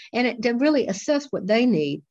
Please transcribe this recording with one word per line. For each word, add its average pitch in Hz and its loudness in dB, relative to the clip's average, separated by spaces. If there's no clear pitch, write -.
and 247 0
it, 220 -6
to 240 0
really 269 2
assess 285 -2
what - -4
they 220 2
need 151 0